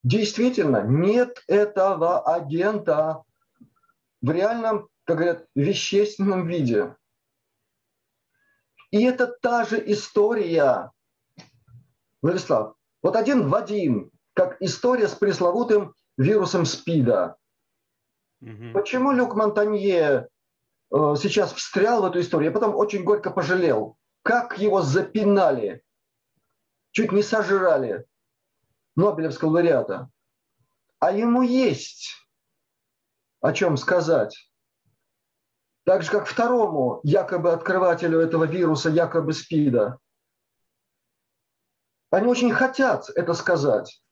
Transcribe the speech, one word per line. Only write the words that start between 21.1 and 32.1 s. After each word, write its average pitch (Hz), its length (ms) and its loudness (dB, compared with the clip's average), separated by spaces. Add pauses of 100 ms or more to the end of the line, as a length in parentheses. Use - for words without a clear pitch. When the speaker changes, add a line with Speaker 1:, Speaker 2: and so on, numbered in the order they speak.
Speaker 1:
сейчас 190 360 0
встрял 214 480 0
в 190 40 0
эту 175 160 -2
историю, 160 280 0
я - 40 -4
потом 208 220 0
очень 202 280 -2
горько 208 260 0
пожалел, 156 680 -2 (260)
как - 340 -2
его 196 240 2
запинали, 165 1000 0 (1080)
чуть 208 200 -2
не 202 120 2
сожрали 175 840 0 (880)
Нобелевского 160 540 0
лауреата. 151 600 0 (880)
А 175 120 2
ему 233 320 2
есть 240 840 -2 (1120)